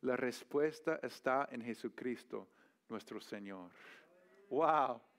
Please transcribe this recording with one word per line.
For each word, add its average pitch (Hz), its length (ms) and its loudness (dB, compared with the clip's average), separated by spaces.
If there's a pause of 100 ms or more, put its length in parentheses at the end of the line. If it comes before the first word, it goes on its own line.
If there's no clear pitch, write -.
la 127 160 0
respuesta 147 840 0
está 131 480 0
en 120 100 -6
Jesucristo, 113 880 -6 (400)
nuestro 110 320 -8
Señor. 98 500 -10 (760)
Wow. 143 520 4 (180)